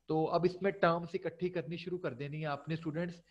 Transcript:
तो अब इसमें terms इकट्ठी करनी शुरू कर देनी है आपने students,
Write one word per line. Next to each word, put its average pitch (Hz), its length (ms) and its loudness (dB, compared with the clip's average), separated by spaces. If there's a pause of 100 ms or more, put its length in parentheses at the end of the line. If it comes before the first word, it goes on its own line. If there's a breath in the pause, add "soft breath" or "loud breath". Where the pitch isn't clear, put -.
तो 160 200 2
अब 170 180 4
इसमें 180 280 2
terms 170 420 4
इकट्ठी 180 340 -2
करनी 170 280 -4
शुरू 180 200 -4
कर 165 160 -4
देनी 143 260 -6
है 156 80 -2
आपने 147 280 -2
students, 165 400 -2 (160 loud breath)